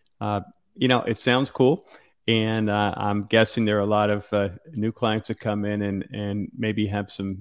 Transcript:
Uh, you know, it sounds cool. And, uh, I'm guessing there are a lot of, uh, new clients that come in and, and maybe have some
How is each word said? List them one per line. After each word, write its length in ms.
Uh, 220
you 140
know, 140
it 180
sounds 320
cool. 340
And, 440
uh, 260
I'm 240
guessing 440
there 120
are 40
a 40
lot 240
of, 240
uh, 160
new 200
clients 360
that 120
come 240
in 200
and, 280
and 460
maybe 300
have 240
some 300